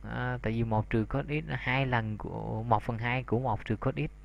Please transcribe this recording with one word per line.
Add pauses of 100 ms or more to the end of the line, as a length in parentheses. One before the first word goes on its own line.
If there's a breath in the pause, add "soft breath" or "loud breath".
(120)
À,
tại
vì
một
trừ
cos
x
là
hai
lần
của,
một
phần
hai
của
một
trừ
cos
x. (140)